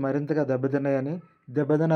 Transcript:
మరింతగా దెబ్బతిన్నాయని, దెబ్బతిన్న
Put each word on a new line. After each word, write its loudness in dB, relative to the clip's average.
మరింతగా 0
దెబ్బతిన్నాయని, 0
దెబ్బతిన్న 2